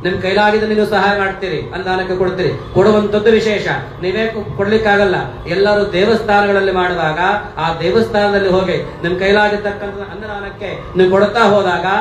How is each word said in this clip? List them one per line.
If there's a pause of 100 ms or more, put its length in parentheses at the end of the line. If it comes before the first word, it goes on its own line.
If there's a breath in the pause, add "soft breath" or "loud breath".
ನಿಮ್
ಕೈಲಾಗಿದ್ರೆ
ನೀವು
ಸಹಾಯ
ಮಾಡ್ತೀರಿ,
ಅನ್ನದಾನಕ್ಕೆ
ಕೊಡ್ತೀರಿ,
ಕೊಡುವಂಥದ್ದು
ವಿಶೇಷ. (340)
ನೀವೇ
ಕೊ-,
ಕೊಡ್ಲಿಕ್ಕಾಗಲ್ಲ. (320)
ಎಲ್ಲರೂ
ದೇವಸ್ಥಾನಗಳಲ್ಲಿ
ಮಾಡುವಾಗ (380)
ಆ
ದೇವಸ್ಥಾನದಲ್ಲಿ
ಹೋಗಿ (260)
ನಿಮ್
ಕೈಲಾಗಿರ್ತಕ್ಕಂಥ
ಅನ್ನದಾನಕ್ಕೆ
ನೀವು
ಕೊಡ್ತಾ
ಹೋದಾಗ (160)